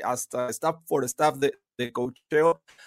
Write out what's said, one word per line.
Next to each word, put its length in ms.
hasta 460
staff 260
por 180
staff 340
de, 200
de 160
coacheo, 720